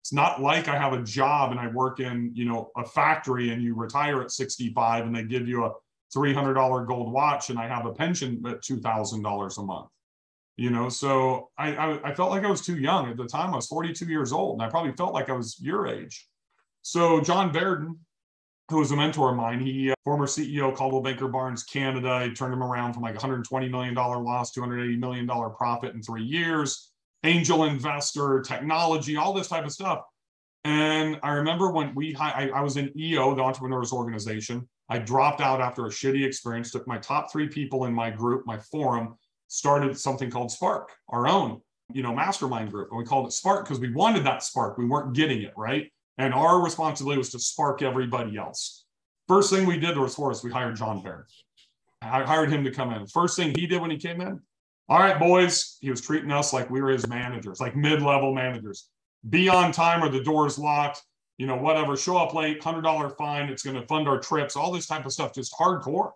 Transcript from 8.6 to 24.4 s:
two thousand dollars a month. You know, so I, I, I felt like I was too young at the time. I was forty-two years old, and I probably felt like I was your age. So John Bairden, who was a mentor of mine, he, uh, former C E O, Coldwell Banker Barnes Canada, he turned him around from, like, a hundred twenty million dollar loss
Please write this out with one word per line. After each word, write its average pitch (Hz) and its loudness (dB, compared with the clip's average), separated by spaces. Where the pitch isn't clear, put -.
two 127 -4
thousand 110 -2
dollars 101 -4
a 101 -8
month. 92 -8
You 120 0
know, 120 0
so 131 2
I, 147 -4
I, 147 -2
I 139 -6
felt 185 2
like 196 0
I 208 0
was - 0
too 175 -4
young 135 2
at 117 -8
the 123 -6
time. 160 -4
I - -2
was 117 -4
forty-two 165 -4
years 147 -2
old, 160 -2
and 113 -2
I - -4
probably 160 0
felt 180 -2
like - -2
I 131 -2
was 117 -6
your 180 -2
age. - -10
So 165 4
John 175 2
Bairden, 165 -2
who 156 2
was 143 4
a 143 2
mentor 147 2
of 123 0
mine, 117 -2
he, 135 0
uh, 131 2
former 143 0
C 147 -4
E 143 0
O, 131 2
Coldwell 131 -2
Banker 131 -4
Barnes 127 -4
Canada, 127 -2
he 120 -4
turned 127 -4
him 127 -2
around 120 -2
from, 117 -8
like, 110 -6
a 110 -10
hundred 123 -4
twenty 131 -4
million 127 -4
dollar 123 0
loss 120 -2